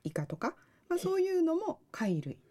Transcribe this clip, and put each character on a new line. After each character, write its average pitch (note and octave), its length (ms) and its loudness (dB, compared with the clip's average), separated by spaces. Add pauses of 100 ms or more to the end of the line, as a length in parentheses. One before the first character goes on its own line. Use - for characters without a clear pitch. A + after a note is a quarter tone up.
イ D#3 100 -6
カ D3 140 -2
と D#3+ 120 -8
か、 C4 180 -2 (320)
ま F4 80 2
あ、 - 20 2
そ F#4 200 0
う - 20 4
い F#4 100 2
う F#4 120 4
の D#4+ 140 4
も G4+ 240 -4 (120)
貝 F#3+ 300 0
類。 C#3+ 160 -10 (120)